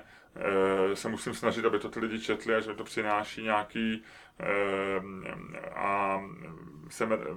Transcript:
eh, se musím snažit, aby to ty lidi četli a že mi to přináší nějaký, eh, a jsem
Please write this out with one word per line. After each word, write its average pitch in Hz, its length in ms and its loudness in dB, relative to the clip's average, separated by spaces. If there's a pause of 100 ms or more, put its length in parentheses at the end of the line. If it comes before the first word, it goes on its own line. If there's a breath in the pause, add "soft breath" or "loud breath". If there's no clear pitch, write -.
(360 loud breath)
eh, 98 600 4
se 113 140 -4
musím 110 240 -4
snažit, 113 320 2
aby 110 140 6
to 110 100 -4
ty 117 100 -6
lidi 110 200 -2
četli 113 360 0
a 110 40 4
že 110 100 -2
mi 101 60 -4
to 113 80 -8
přináší 107 600 0
nějaký, 110 600 0 (360 loud breath)
eh, 98 1400 -2
a 98 460 2 (680)
jsem 110 280 0 (200)